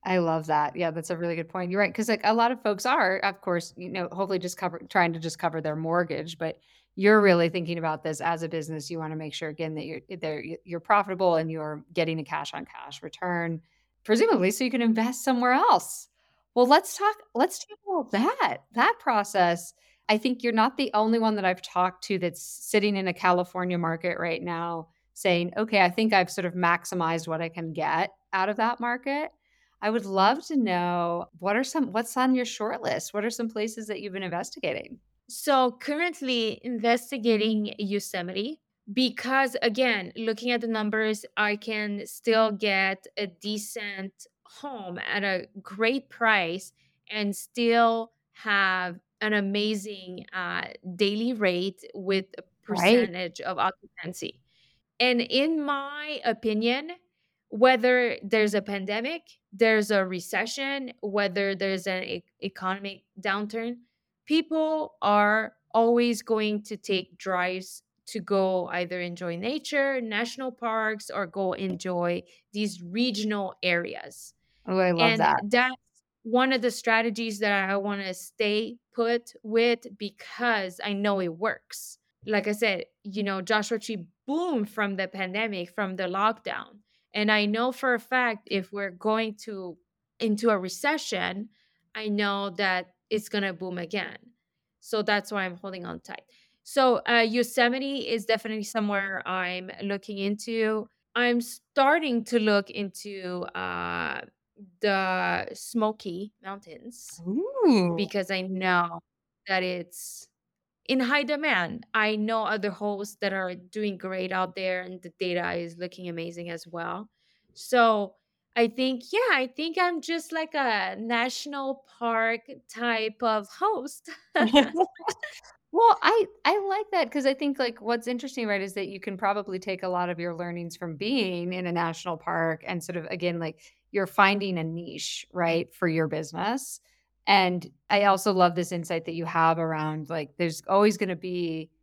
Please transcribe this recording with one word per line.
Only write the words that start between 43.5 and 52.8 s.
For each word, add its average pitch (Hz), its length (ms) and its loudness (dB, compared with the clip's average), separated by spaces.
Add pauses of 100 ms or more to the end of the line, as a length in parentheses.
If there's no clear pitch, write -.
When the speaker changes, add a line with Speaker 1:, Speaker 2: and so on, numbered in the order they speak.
Speaker 2:
home 208 540 -10
at 202 260 -4
a 190 240 -2 (120)
great 226 480 -2
price 190 640 0 (380)
and 208 260 -2
still 233 800 2 (180)
have 185 680 0 (180)
an 214 140 0
amazing, 202 1000 -2
uh, 175 380 -4 (260)
daily 214 380 2
rate 185 500 0 (100)
with 190 340 -2 (100)
a - 60 -16 (260)
Speaker 1:
Right. 202 420 4